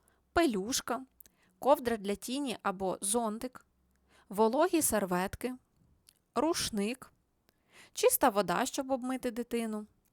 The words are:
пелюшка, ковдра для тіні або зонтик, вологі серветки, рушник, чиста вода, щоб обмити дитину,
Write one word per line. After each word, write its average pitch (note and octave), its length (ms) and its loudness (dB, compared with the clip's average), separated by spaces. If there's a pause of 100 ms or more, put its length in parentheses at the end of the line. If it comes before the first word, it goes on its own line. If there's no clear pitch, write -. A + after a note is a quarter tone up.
(320)
пелюшка, B3 680 2 (560)
ковдра B3 380 2
для G3+ 180 -2
тіні B3+ 480 -4
або F#3+ 380 -2
зонтик, A3+ 680 -4 (600)
вологі C4 540 4
серветки, G3 720 0 (800)
рушник, A#3 760 -2 (800)
чиста - 360 2
вода, G3 380 2
щоб C4+ 240 -4
обмити B3+ 400 -2
дитину, A3 560 -6 (260)